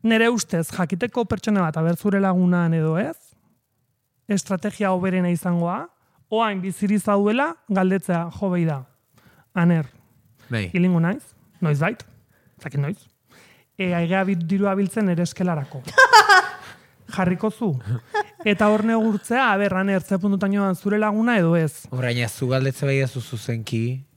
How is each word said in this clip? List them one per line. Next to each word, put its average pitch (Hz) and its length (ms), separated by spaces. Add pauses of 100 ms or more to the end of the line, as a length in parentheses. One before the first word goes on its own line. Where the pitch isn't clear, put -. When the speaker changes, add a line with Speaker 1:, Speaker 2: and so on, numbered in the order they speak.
Speaker 1:
nere 226 240
ustez, 185 400
jakiteko 190 580
pertsona 208 380
bat 160 160
aber 165 160
zure 196 240
lagunan 180 560
edo 160 220
ez, 277 180 (1120)
estrategia 202 600
hoberena 185 400
izangoa, 175 540 (460)
oain 214 300
biziri 196 380
zaudela, 214 540 (120)
galdetzea, 185 640
jo 196 220
behi 175 160
da. 139 140 (760)
Aner, 170 320 (600)
Speaker 2:
Bai. 110 220
Speaker 1:
hilingo 175 280
naiz, 180 240 (380)
noizbait, 160 420 (540)
ez - 60
dakit 143 180
noiz. 156 160 (840)
E, 180 140
aigea 175 320
bit-, 185 180
dirua 196 320
biltzen 202 340
ere 175 140
eskelarako. 160 580 (680)
<laughs> - 640
Jarriko 185 360
zu. 220 180 (760)
Eta 208 240
hor 214 160
neurtzea, 226 680
a - 40
ber, 196 200
Aner, 196 260
ze 196 160
puntutan 196 320
joan 196 240
zure 208 240
laguna 220 400
edo 170 160
ez? 160 360
Speaker 2:
Orain, 123 360
zu 123 220
galdetze 131 360
bai 139 140
dazu 131 220
zuzenki. 113 640 (320)